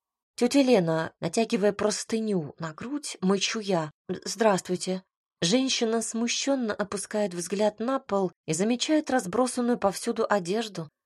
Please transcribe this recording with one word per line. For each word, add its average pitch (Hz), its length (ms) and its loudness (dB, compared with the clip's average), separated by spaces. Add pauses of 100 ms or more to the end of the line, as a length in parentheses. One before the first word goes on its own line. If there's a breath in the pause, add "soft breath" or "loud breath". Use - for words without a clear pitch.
(360)
"Тётя 247 240 4
Лена", 175 600 4
натягивая 208 520 2
простыню 208 840 -2
на 160 160 -8
грудь, 277 480 -8
мычу 190 380 2
я. 175 300 -2 (160)
"Здравствуйте". 185 960 0 (380)
Женщина 233 640 2
смущённо 233 720 -2
опускает 208 580 -4
взгляд 202 480 -2
на 262 180 -2
пол 196 320 0 (140)
и 156 80 -2
замечает 247 580 0
разбросанную 240 680 0
повсюду 220 500 -2
одежду, 196 640 -2 (160)